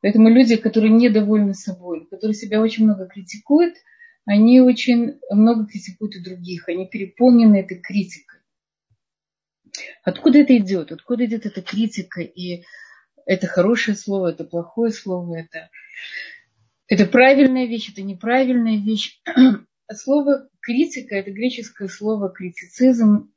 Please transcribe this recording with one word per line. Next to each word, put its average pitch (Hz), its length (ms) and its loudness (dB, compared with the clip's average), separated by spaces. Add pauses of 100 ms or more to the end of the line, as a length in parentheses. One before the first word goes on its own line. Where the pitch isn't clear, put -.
Поэтому 220 280 4
люди, 233 280 6
которые 220 360 0
недовольны 214 600 2
собой, 180 520 -12
которые 214 280 -8
себя 214 260 -6
очень 220 240 0
много 190 220 0
критикуют, 285 680 -4 (500)
они 220 360 4
очень 240 580 0 (120)
много 214 360 2
критикуют 202 500 -14
и 180 60 -16
других, 180 460 -14
они 180 180 -8
переполнены 220 720 4
этой 190 240 -4
критикой. - 600 -10 (1600)
Откуда - 360 2
это 277 160 4
идет? 185 360 -2
Откуда 233 320 -6
идет 220 220 -8
эта 196 160 -12
критика? 196 580 -8
И 175 420 -12 (640)
это 190 200 -2
хорошее 202 500 0
слово, 196 320 -4
это 165 160 -8
плохое 175 480 -6
слово, 180 440 -10
это, 160 340 -18 (1160)
это 196 180 2
правильная 262 600 4
вещь, 226 240 -10
это 196 120 -18
неправильная 226 760 -2
вещь. 208 480 -6
<clears throat> - 60 -10 (600)
Слово 269 560 -2 (120)
критика, 247 560 -6
это 196 160 -8
греческое 220 560 -8
слово 208 420 -6
критицизм 208 1080 0